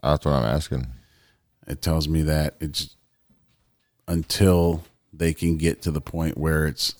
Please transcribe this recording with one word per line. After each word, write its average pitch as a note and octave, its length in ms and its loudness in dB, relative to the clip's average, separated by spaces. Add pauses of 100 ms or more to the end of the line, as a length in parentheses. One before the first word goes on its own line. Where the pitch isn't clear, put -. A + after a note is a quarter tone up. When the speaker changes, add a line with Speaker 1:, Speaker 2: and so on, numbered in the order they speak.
Speaker 1:
That's D2 240 2
what D2 80 2
I'm C2 120 2
asking. B1+ 420 -2 (800)
Speaker 2:
It - 160 -8
tells D#2+ 240 0
me D#2+ 160 2
that D2+ 380 2
it's - 340 -8 (1120)
until E2+ 800 2 (280)
they E2 220 0
can E2+ 220 0
get D#2+ 260 -2
to F2 80 -2
the D2+ 100 -4
point D#2+ 380 -4
where D#2 280 0
it's - 340 -4